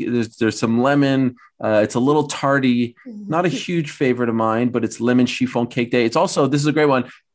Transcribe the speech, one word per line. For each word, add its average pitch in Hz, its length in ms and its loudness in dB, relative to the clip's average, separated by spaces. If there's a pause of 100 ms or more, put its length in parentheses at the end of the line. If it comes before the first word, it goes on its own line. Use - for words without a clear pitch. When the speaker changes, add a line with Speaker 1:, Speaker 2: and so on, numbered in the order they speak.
Speaker 1:
There's, 117 320 -2
there's 110 200 0
some 113 240 0
lemon. 135 540 2 (260)
Uh, 107 200 2
it's 110 120 -2
a 120 60 0
little 143 260 2
tarty. 127 680 0 (120)
Speaker 2:
Mm-hmm. 208 220 -14
Speaker 1:
Not 170 160 0
a 175 60 2
huge 156 400 -4
favorite 123 400 0
of 110 40 -2
mine, 113 360 0
but 117 120 -2
it's - 160 -6
lemon 123 280 2
chiffon 123 400 -2
cake 120 240 -4
day. 123 160 2
It's 117 100 0
also, 170 300 2
this 143 160 0
is 151 40 0
a 151 60 2
great 151 160 2
one, 127 220 0 (240)